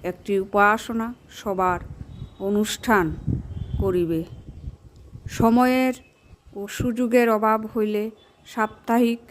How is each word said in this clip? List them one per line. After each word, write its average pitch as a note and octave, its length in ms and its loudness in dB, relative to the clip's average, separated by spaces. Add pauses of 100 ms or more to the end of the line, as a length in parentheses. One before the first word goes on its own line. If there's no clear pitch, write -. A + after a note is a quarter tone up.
একটি F#3+ 360 -4
উপাসনা G#3+ 720 2 (160)
সভার F#3 500 -2 (600)
অনুষ্ঠান G3+ 680 2 (720)
করিবে। F3 440 0 (1040)
সময়ের B3+ 640 4 (600)
ও G3+ 120 -10
সুযোগের A#3+ 640 2
অভাব A3 380 2
হইলে G#3+ 440 -2 (340)
সাপ্তাহিক A#3 760 0 (120)